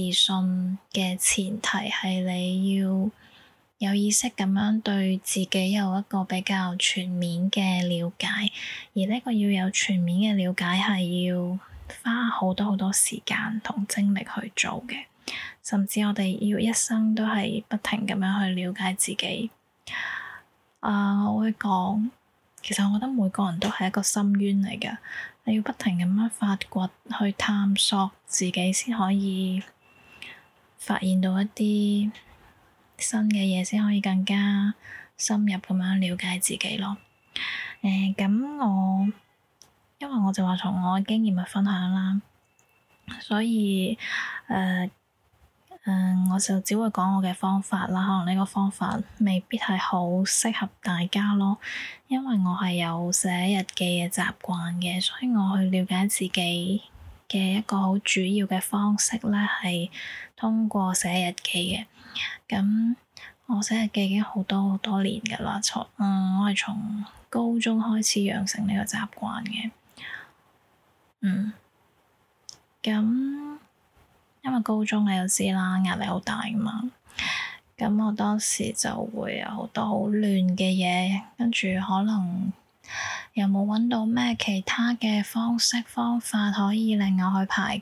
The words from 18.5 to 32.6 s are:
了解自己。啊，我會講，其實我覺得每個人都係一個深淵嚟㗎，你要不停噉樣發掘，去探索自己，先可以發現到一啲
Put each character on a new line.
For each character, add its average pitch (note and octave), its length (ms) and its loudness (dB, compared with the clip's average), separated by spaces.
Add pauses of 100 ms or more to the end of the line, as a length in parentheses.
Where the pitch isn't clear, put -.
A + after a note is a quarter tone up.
了 F3+ 120 -2
解 F#3+ 200 -2
自 - 200 -2
己。 A3 360 -4 (1300)
啊， G3+ 500 2
我 G#3+ 80 0
會 A3 140 2
講， G3+ 560 0 (520)
其 - 120 -6
實 G3+ 120 2
我 G3+ 140 4
覺 A3+ 60 -2
得 C4+ 60 -2
每 A3 180 2
個 G3+ 160 0
人 E3+ 140 -2
都 G3 100 0
係 F#3+ 180 -2
一 - 40 0
個 G#3 120 0
深 G3+ 300 2
淵 G3+ 280 4
嚟 - 160 -2
㗎， - 200 -6 (480)
你 A3 100 2
要 G#3+ 60 2
不 G#3 100 -4
停 F#3 260 0
噉 F3 180 2
樣 A3 140 2
發 G3+ 280 0
掘， F#3 320 -2 (280)
去 G3+ 200 2
探 G3+ 400 4
索 G3 340 2 (140)
自 - 260 -2
己， F#3 220 2
先 A3+ 240 -2
可 F#3+ 160 2
以 F#3+ 500 0 (1120)
發 - 220 -2
現 F#3 220 2
到 F#3+ 200 2
一 G3+ 40 2
啲 G#3 680 2 (840)